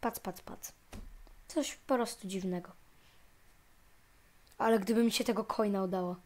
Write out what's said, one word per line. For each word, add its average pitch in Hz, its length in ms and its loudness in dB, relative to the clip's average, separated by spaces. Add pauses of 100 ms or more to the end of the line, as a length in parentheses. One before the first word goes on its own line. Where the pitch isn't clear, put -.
Pac, 220 120 -4
pac, - 220 -8
pac. - 300 -14 (760)
Coś - 280 -2
po - 200 -2
prostu 233 320 -2
dziwnego. 180 440 -4 (1900)
Ale 226 220 6
gdyby 220 240 4
mi 226 80 6
się - 120 0
tego 214 200 2
coina 202 400 2
udało. 180 320 -2 (100)